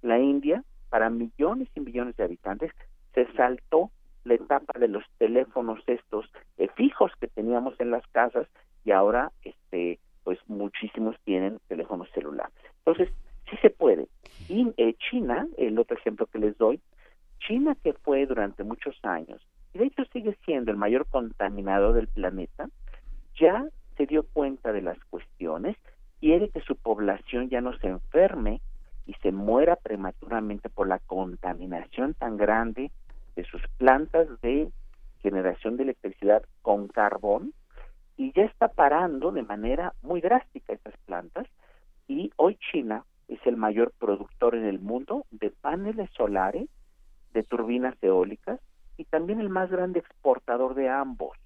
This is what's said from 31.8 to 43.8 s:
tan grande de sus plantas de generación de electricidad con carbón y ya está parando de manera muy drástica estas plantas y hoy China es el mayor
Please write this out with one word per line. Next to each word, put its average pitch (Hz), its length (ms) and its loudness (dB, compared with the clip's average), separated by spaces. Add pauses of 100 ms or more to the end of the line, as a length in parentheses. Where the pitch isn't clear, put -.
tan 113 240 -6
grande 113 540 0 (500)
de - 60 -8
sus - 140 -10 (160)
plantas 147 500 6 (140)
de 139 280 0 (540)
generación 95 520 -2
de 127 80 -2
electricidad 104 600 2 (180)
con 101 260 2
carbón 104 680 0 (600)
y 269 180 -4
ya 202 100 6
está - 240 2
parando 156 640 2
de 165 100 -4
manera 117 520 -4 (100)
muy 165 180 -4
drástica 233 520 0
estas 214 220 -14 (100)
plantas 175 420 -10 (600)
y 165 280 -6
hoy 180 240 4 (120)
China 113 320 -4 (240)
es - 180 -12
el 123 120 2
mayor 110 400 2